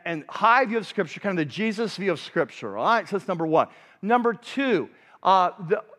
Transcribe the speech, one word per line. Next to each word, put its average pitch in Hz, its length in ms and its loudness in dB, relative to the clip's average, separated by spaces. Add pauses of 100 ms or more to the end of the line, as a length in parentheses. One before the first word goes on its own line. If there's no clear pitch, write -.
and 165 240 -6
high 233 360 4
view 226 120 -2
of 202 80 -4
Scripture, 180 340 -6
kind 190 200 -2
of 156 80 0
the 123 40 -10
Jesus 214 460 -4
view 190 140 -2
of 156 80 -2
Scripture, 117 580 -4
all 120 80 -2
right? 214 240 2
So 202 80 -4
that's - 100 -6
number 165 200 -2
one. 156 220 4 (340)
Number 233 320 2
two, 240 520 -2 (360)
uh, 185 260 4 (180)
the - 140 0 (180)